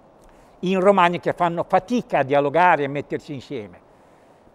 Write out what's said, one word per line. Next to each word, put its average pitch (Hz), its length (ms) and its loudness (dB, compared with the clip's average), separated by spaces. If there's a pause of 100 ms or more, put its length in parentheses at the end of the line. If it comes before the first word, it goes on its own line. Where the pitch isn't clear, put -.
(600)
in 185 180 -2
Romagna 180 400 2
che 151 140 -4
fanno 175 340 -2
fatica 190 520 -2
a 139 40 2
dialogare 143 600 2
e 139 40 -4
mettersi 143 460 -10
insieme. 110 460 -14 (760)